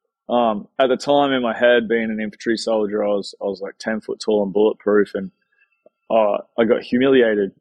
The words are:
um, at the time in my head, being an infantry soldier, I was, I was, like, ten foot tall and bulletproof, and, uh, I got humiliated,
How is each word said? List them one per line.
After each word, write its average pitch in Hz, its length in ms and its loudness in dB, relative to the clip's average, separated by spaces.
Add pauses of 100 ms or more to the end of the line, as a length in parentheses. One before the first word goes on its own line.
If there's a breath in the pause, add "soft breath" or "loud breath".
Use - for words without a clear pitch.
(280)
um, 113 400 0 (120)
at 135 80 4
the 123 100 0
time 143 360 2
in 127 100 -2
my 113 120 -2
head, 120 320 4
being 113 180 -2
an 110 140 -6
infantry 110 380 -4
soldier, 107 480 -2
I 104 40 0
was, 101 300 -4
I 101 60 -6
was, 95 160 -6
like, 98 160 -12
ten 110 240 -6
foot 113 180 -10
tall 104 220 0
and 98 100 -4
bulletproof, 104 640 2
and, 95 160 -8 (800)
uh, 107 300 2 (180)
I 117 100 2
got 110 180 0
humiliated, 120 760 2